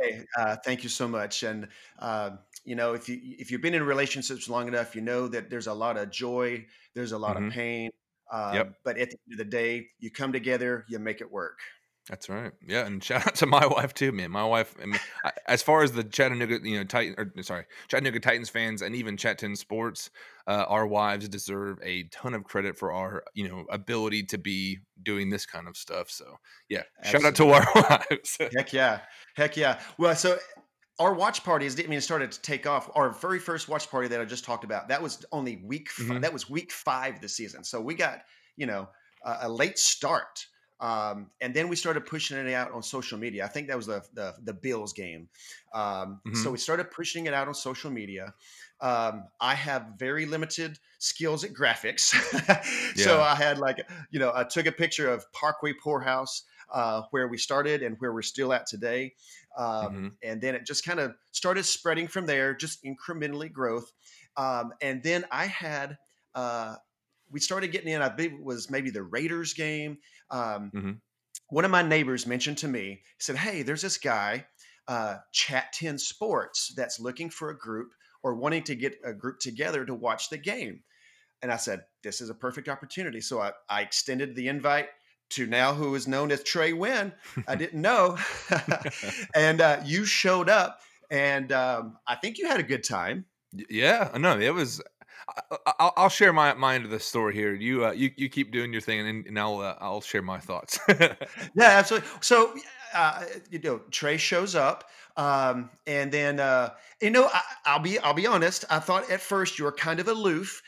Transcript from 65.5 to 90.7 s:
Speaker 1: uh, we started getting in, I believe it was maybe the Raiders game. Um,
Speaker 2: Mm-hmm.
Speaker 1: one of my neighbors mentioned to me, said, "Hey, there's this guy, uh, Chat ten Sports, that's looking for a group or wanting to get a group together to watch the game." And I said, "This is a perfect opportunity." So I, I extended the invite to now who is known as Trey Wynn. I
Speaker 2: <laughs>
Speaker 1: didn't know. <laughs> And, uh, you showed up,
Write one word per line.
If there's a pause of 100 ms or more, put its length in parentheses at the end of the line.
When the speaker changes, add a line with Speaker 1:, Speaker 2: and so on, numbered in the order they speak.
Speaker 1:
uh, (560)
we
started
getting
in,
I
believe
it
was
maybe
the
Raiders
game. (320)
Um,
Speaker 2:
Mm-hmm. (560)
Speaker 1:
one
of
my
neighbors
mentioned
to
me, (160)
said,
"Hey,
there's
this
guy, (420)
uh, (140)
Chat
ten
Sports,
that's
looking
for
a
group (300)
or
wanting
to
get
a
group
together
to
watch
the
game." (580)
And
I
said, (160)
"This
is
a
perfect
opportunity."
So
I, (160)
I
extended
the
invite (420)
to
now
who
is
known
as
Trey
Wynn. (340)
I
Speaker 2:
<laughs>
Speaker 1:
didn't
know. (320)
<laughs> (760)
And,
uh,
you
showed
up, (300)